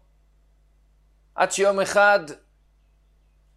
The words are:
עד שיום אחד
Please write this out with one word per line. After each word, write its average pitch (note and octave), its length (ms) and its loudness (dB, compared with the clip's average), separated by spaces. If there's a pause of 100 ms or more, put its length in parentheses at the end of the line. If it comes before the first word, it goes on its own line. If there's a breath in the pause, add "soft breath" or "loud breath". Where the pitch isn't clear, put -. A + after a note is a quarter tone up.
(1400)
עד F3+ 160 -2
שיום G3 280 -2
אחד G3+ 400 2 (1400)